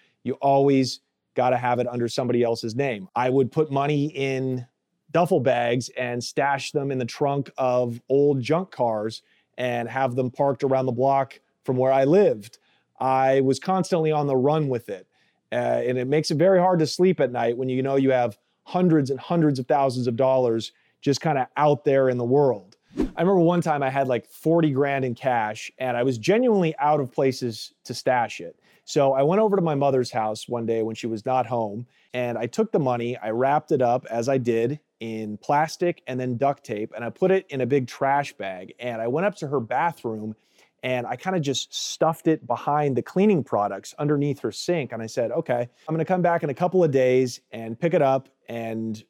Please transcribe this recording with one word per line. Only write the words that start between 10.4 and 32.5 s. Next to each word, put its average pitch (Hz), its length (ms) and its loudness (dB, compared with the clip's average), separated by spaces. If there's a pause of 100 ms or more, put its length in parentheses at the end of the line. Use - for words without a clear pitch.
around 131 240 2
the 131 40 0
block 135 480 0 (240)
from 127 140 -2
where 131 140 2
I 135 120 4
lived. 147 540 2 (420)
I 131 420 4
was 131 180 2
constantly 175 520 0
on 147 160 0
the 139 80 0
run 143 320 2
with 123 220 -4
it. 95 180 -12 (440)
Uh, 117 40 -2
and 120 440 0
it 127 80 -4
makes 151 240 0
it 156 60 0
very 180 220 6
hard 180 200 4
to 156 80 2
sleep 180 320 2
at 131 120 0
night 120 260 0
when 131 120 -4
you 131 140 0
know 135 120 0
you 135 140 4
have 123 300 0 (240)
hundreds 160 480 2
and 131 80 -6
hundreds 151 400 0
of 123 80 -8
thousands 135 400 0
of 120 80 -2
dollars 127 560 2 (280)
just 143 220 0
kinda 135 340 0
out 147 300 2
there 135 240 4
in 123 80 0
the 120 80 -2
world. 123 500 2 (200)
I - 260 -4
remember 185 200 4
one 170 200 4
time 151 200 0
I 135 80 0
had, 135 180 0
like, 120 200 -2
forty 160 440 2
grand 135 340 0
in 123 100 -4
cash 110 640 -2
and 127 200 -4
I 123 60 0
was 131 140 0
genuinely 196 600 2
out 147 200 2
of 127 120 -6
places 127 640 -2 (100)
to 123 100 -12
stash 120 460 -2
it. 85 200 -16 (260)
So 139 280 2
I 135 100 2
went 180 180 4
over 208 140 2
to 190 60 2
my 160 140 0
mother's 135 360 2
house 110 380 -4
one 117 160 -4
day 113 160 0
when 110 140 -4
she 120 120 -8
was 110 180 -6
not 127 200 0
home, 113 420 -6 (260)
and 120 240 -4
I 117 100 -4
took 214 240 -2